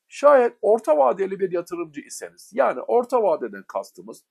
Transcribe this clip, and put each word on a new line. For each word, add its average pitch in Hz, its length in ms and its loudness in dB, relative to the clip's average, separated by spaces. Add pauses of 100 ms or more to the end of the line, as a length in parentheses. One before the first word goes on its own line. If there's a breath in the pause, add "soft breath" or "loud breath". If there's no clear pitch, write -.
şayet 254 540 4
orta 226 340 2
vadeli 196 440 0
bir 180 120 -4
yatırımcı 170 480 -8
iseniz, - 520 -18
yani 202 280 -2
orta 240 420 -2
vadeden 127 460 -4
kastımız 98 640 -14